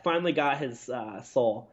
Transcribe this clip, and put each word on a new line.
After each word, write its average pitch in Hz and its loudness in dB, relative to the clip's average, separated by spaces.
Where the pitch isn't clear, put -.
Finally 170 2
got 143 2
his, 127 -8
uh, 110 -8
soul. 117 0